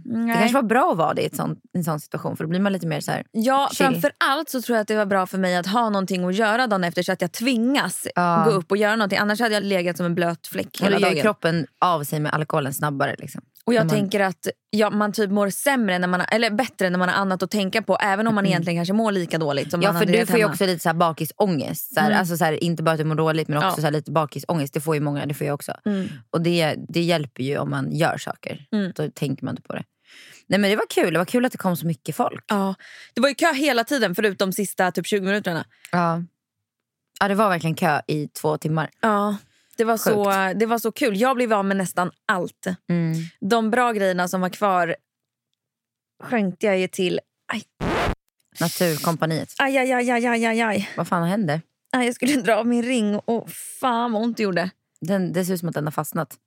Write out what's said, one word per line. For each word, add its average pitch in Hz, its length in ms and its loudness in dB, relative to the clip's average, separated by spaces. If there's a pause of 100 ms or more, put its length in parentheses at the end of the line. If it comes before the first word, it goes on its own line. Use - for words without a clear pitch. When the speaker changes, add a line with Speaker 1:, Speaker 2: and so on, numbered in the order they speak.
Speaker 1:
Nej. 233 220 -2
Speaker 2:
Det 233 80 0
kanske 233 200 4
var 269 80 4
bra 247 300 4
att 208 40 0
vara 156 180 2
det - 80 -2
i - 40 0
ett - 100 -6
sånt, 160 220 -4 (140)
en 180 120 -4
sån 156 160 -2
situation, - 360 -8
för 180 80 -6
då 156 60 -6
blir 185 100 0
man 202 120 2
lite 175 140 -4
mer 151 140 -2
så - 100 -6
här - 220 -4
Speaker 1:
Ja, 269 400 2
Speaker 2:
chill. - 40 -8 (100)
Speaker 1:
framför 269 320 2
allt 311 300 0
så 254 140 -4
tror 240 140 0
jag 214 60 2
att 208 60 -6
det 214 80 0
var 214 100 2
bra 190 200 2
för 190 120 -6
mig 180 180 2
att 175 100 0
ha 220 240 2
någonting 190 340 -2
att 180 100 0
göra 226 320 2
dagen 196 180 2
efter 170 180 -2
så 190 100 0
att 185 80 -2
jag 180 120 -2
tvingas 233 840 0
Speaker 2:
Ja. 170 320 2
Speaker 1:
gå - 40 6
upp 180 200 0
och 196 60 2
göra 208 200 4
någonting. 196 220 0
Annars 208 220 0
hade 226 140 2
jag 208 100 0
legat 180 320 0
som 180 100 -2
en 170 80 0
blöt 170 320 -2
fläck 190 200 -6 (140)
Speaker 2:
Och 190 60 2
Speaker 1:
hela 202 100 2
Speaker 2:
det 202 60 2
gör - 60 4
ju - 60 2
Speaker 1:
dagen. 143 80 0
Speaker 2:
kroppen 170 440 0 (140)
av 165 240 2
sig 151 160 -4
med 151 140 -2
alkoholen 151 400 -2
snabbare 139 440 -2
liksom. - 220 -14 (260)
Speaker 1:
Och 240 80 2
jag 226 60 4
Speaker 2:
När - 40 4
man 208 160 2
Speaker 1:
tänker 202 200 0
att, 190 280 -2 (220)
ja, 214 200 2
man 208 220 0
typ 208 180 0
mår 202 200 2
sämre 214 480 0
när 180 100 0
man 180 120 2
har, - 120 -2
eller 226 180 2
bättre 214 400 0
när 180 80 0
man 180 100 2
har - 80 2
annat 190 260 0
att 185 80 -4
tänka 208 320 0
på, 190 140 2
även 208 300 2
om 220 80 2
man 202 100 2
Speaker 2:
Mm. 190 60 2
Speaker 1:
egentligen 175 280 0
kanske 170 160 -2
mår 220 180 2
lika 175 260 -2
dåligt 143 320 -2
som 175 120 0
Speaker 2:
Ja, 196 60 4
Speaker 1:
man 202 60 2
Speaker 2:
för 202 120 2
Speaker 1:
hade 185 60 2
Speaker 2:
du 220 80 6
Speaker 1:
gjort 220 80 0
Speaker 2:
får 190 80 2
ju 220 60 6
Speaker 1:
hemma. 196 100 2
Speaker 2:
också 190 140 0
lite 180 160 0
så 175 60 2
här 165 80 2
bakisångest, 165 1000 0
så 156 60 2
här, 151 60 4
Speaker 1:
Mm. 156 120 4
Speaker 2:
alltså 175 180 0
så 170 80 2
här, 160 200 2
inte 165 180 0
bara 160 80 4
att 160 80 2
du 156 60 0
mår 156 100 0
dåligt, 156 340 0
men 147 100 0
också 151 100 2
Speaker 1:
Ja. - 80 2
Speaker 2:
så - 60 -4
här 151 80 2
lite 151 200 -4
bakisångest. 147 640 -2
Det 160 60 -2
får 156 140 -2
ju 147 60 0
många, 143 260 -2
det 147 80 -4
får 151 120 -4
jag 143 80 -2
också. - 180 -10 (120)
Speaker 1:
Mm. 196 240 -2 (220)
Speaker 2:
Och 170 100 0
det, 165 340 2 (140)
det 170 120 -2
hjälper 165 420 -2
ju 139 160 -2
om 139 120 -4
man 139 260 -4
gör 156 220 0
saker. - 540 -12
Speaker 1:
Mm. 202 240 -2
Speaker 2:
Då 151 140 -4
tänker - 340 -6
man - 80 -6
inte - 100 -10
på - 120 -14
det. - 100 -8 (640)
Nej, 185 140 0
men 196 100 4
det 214 60 2
var 440 140 0
kul. 220 220 2
Det 160 60 2
var 180 80 2
kul 247 180 0
att 254 80 0
det - 60 -16
kom 180 180 0
så 156 100 -6
mycket 160 300 -4
folk. - 320 -2
Speaker 1:
Ja. 196 260 0 (400)
Det 240 60 -4
var 269 80 4
ju 277 60 0
kö 330 180 2
hela 262 320 2
tiden 220 300 0
förutom 202 380 0
sista 185 400 0
typ 175 140 -4
tjugo 196 200 -2
minuterna. 190 380 -2 (280)
Speaker 2:
Ja. 170 300 0 (1000)
Ja, 196 80 2
det 196 60 2
var 208 140 4
verkligen 160 280 0
kö 151 300 2
i 151 220 -2
två 151 300 -2
timmar. 156 320 -2 (100)
Speaker 1:
Ja. 208 360 2 (400)
Det 226 80 2
var 226 120 2
så, 208 280 2
Speaker 2:
Sjukt. 196 360 0
Speaker 1:
det 226 60 2
var 233 120 0
så 220 140 -2
kul. 220 280 0
Jag 254 160 2
blev 240 160 2
av 202 120 2
med 196 120 0
nästan 180 340 -2 (180)
allt. 185 380 -2 (220)
Speaker 2:
Mm. 165 260 0 (260)
Speaker 1:
De 220 300 2
bra 240 220 2
grejerna 185 360 0
som 185 120 -2
var 185 80 0
kvar 180 480 2 (1300)
skänkte 208 440 -2
jag 190 120 2
ju 185 100 0
till... 180 320 -2 (320)
Aj. 214 100 -4 (1000)
Speaker 2:
Naturkompaniet. 160 960 0
Speaker 1:
Aj, 269 200 2
aj, 262 140 2
aj, 247 180 0
aj, 240 160 2
aj, 233 200 2
aj, 226 160 0
aj. 196 340 -2
Speaker 2:
Vad 170 120 -4
fan 170 200 0
händer? 175 320 0 (320)
Speaker 1:
Aj, 247 140 0
jag 247 80 -2
skulle 277 280 0
dra 214 140 2
av 226 100 0
min 240 160 2
ring 226 340 0
och 226 340 -4 (300)
fan 240 320 0
vad 214 100 0
ont 233 140 -2
det 226 60 -2
gjorde. 185 280 0 (300)
Speaker 2:
Den, 180 320 -2
det 180 120 0
ser 185 100 -2
ut 170 60 -6
som 170 80 -4
att 156 60 -6
den 147 100 -4
har 151 80 -2
fastnat. - 420 -6 (120)